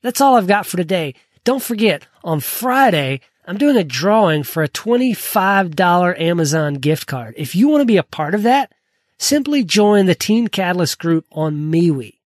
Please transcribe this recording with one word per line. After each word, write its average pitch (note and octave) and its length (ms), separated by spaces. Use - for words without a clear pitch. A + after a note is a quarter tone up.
That's B3 180
all C4+ 160
I've G3+ 100
got G3+ 200
for - 100
today. E3 380
Don't B3 200
forget, G#3 440
on D#3+ 180
Friday, F#3+ 800
I'm F3+ 100
doing C#4+ 200
a G3 60
drawing D#3+ 600
for D#3+ 200
a D3 60
twenty-five G3 1040
dollar F3+ 420
Amazon D#3+ 580
gift D3 320
card. A#2 300
If D3+ 200
you B3 120
want D4+ 120
to C4+ 60
be A3 100
a D#3+ 60
part D#3 320
of G#3 80
that, C4 300
simply C#4+ 460
join G#3 420
the F3+ 80
Teen A3 340
Catalyst F3+ 500
group E3 340
on D#3 400
MeWe D#3 540